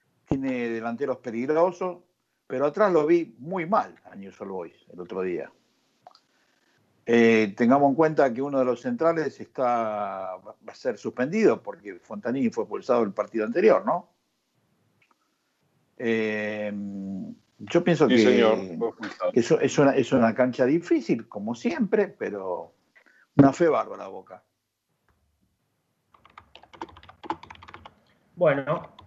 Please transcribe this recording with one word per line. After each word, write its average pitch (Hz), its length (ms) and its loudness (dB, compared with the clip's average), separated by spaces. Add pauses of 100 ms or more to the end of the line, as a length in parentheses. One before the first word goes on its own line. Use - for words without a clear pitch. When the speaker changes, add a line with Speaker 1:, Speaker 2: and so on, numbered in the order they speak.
(260)
Speaker 1:
tiene 131 420 -4
delanteros 117 500 -6
peligrosos, 165 800 -2 (500)
pero 131 180 -2
atrás 190 260 2
lo 151 140 2
vi 165 320 2
muy 160 280 -8
mal 165 280 0 (120)
a 95 100 -20
Newell's 98 240 -16
Old 98 100 -10
Boys 90 420 -12
el 87 60 -16
otro 92 240 -8
día. 87 300 -6 (1500)
Eh, 113 500 6
tengamos 139 340 4
en 135 40 0
cuenta 151 400 2
que 127 80 -4
uno 139 160 -2
de 131 60 2
los 120 160 -2
centrales 151 580 -2
está, 104 1000 -4
va 104 200 -20 (100)
a 113 80 -18
ser 117 240 -6
suspendido 135 640 0
porque 98 380 -16
Fontanini 120 500 -4
fue 110 140 -4
expulsado 113 400 0
el 98 80 -4
partido 107 320 -4
anterior, 120 420 2
¿no? 165 220 -4 (1900)
Eh, 107 760 -4 (840)
yo - 260 -2
pienso 151 240 4
Speaker 2:
Sí, 123 80 4
Speaker 1:
que, 113 60 6
Speaker 2:
señor, 113 340 6 (200)
fue 117 120 -2
expulsado. 104 420 -6
Speaker 1:
que - 80 -2
eso 156 220 2
es 135 180 0
una, 139 160 4
es 135 180 0
una 117 220 4
cancha 127 320 0
difícil, 170 640 0
como 104 260 -8
siempre, 214 540 -2
pero 98 640 -8 (640)
una 139 160 8
fe 170 160 2
bárbara 101 400 -2
Boca. 95 340 -18 (4000)
Speaker 3:
Bueno, 147 600 -2 (100)